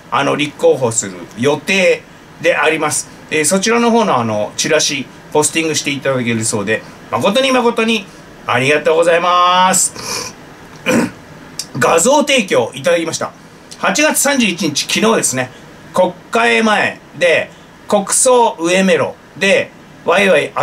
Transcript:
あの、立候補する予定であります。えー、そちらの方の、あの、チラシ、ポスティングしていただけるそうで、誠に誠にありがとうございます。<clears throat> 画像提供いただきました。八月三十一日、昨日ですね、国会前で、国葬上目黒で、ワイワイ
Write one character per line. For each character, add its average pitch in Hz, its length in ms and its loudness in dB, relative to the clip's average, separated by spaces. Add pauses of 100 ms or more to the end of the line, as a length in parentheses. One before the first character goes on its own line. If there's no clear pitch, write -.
(120)
あ 135 120 0
の、 135 120 0
立 147 200 -4
候 160 220 2
補 123 140 -2
す 107 160 -4
る 92 60 -12 (260)
予 143 180 2
定 180 460 0 (380)
で 165 140 2
あ 156 140 0
り 160 80 0
ま 151 140 -2
す。 - 180 -6 (220)
え 151 100 0
ー、 151 40 0
そ 190 140 0
ち 220 120 -2
ら 233 80 2
の 233 100 2
方 220 160 2
の、 143 140 0
あ 117 40 -2
の、 107 320 -4
チ 151 140 -4
ラ 156 100 2
シ、 143 280 -4 (260)
ポ 151 100 2
ス - 60 -2
テ 165 120 -2
ィ 160 40 -2
ン 160 40 -2
グ 147 60 -4
し - 60 -4
て 147 80 -6
い 139 100 -4
た 135 140 -2
だ 127 100 -4
け 117 120 -2
る 113 100 -4
そ 110 160 -4
う 95 40 -6
で、 107 180 -2 (260)
誠 196 320 0
に 269 100 0
誠 233 340 0
に 226 200 -2 (400)
あ 117 140 0
り 135 100 0
が 151 120 2
と 160 120 2
う 160 40 2
ご 170 60 4
ざ 170 140 4
い - 20 -2
ま 180 540 4
す。 - 640 -4 (500)
<clears throat> - 920 -6
画 156 200 2
像 277 200 4
提 269 260 0
供 123 300 0
い 139 80 -10
た 170 80 0
だ 175 80 2
き 165 80 -4
ま 156 60 -6
し - 40 -6
た。 107 140 -8 (480)
八 190 240 0
月 - 160 0
三 277 180 0
十 233 80 2
一 190 160 -4
日、 156 220 -4
昨 - 300 0
日 - 20 0
で 147 80 0
す - 120 -2
ね、 127 140 -4 (420)
国 185 220 2 (160)
会 233 320 0
前 180 380 0 (180)
で、 156 320 2 (380)
国 202 220 0
葬 247 500 2
上 180 240 2
目 185 100 2
黒 127 220 0 (240)
で、 180 320 0 (340)
ワ 175 160 2
イ 196 80 4
ワ 160 80 4
イ 135 260 -2